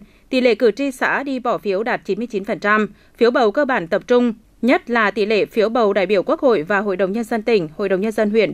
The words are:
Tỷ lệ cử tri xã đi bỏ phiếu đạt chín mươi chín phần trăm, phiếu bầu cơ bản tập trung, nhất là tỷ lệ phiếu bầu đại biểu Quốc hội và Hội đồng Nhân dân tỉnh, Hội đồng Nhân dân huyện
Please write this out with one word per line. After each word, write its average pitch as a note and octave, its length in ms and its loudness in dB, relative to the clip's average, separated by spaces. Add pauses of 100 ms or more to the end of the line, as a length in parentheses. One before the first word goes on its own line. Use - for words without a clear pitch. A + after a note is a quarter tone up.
(300)
Tỷ B3+ 120 0
lệ A#3+ 140 4
cử A3+ 160 2
tri C4+ 200 -4
xã B3 320 -4
đi C4+ 160 -6
bỏ A3+ 180 -2
phiếu G3 260 -4
đạt A3+ 220 -4
chín F#3 120 -4
mươi A#3 100 -6
chín G3 160 -6
phần G3+ 160 -6
trăm, G#3 280 0 (300)
phiếu A#3+ 140 4
bầu A#3+ 200 2
cơ D4 140 0
bản A3+ 220 -2
tập F3+ 200 -2
trung, B3 260 2 (280)
nhất C4+ 280 0
là A3 220 0
tỷ G#3 140 -2
lệ G3+ 200 0
phiếu G#3+ 240 0
bầu A3 240 0
đại G3 120 0
biểu F#3 180 0
Quốc D#4 160 -2
hội A3 240 2
và G3 160 0
Hội G3+ 180 -2
đồng F#3+ 140 0
Nhân A3+ 120 -4
dân A3 180 -4
tỉnh, G#3 340 0
Hội G3 140 -4
đồng F#3+ 120 0
Nhân A3 100 -2
dân G#3+ 180 0
huyện G#3 240 0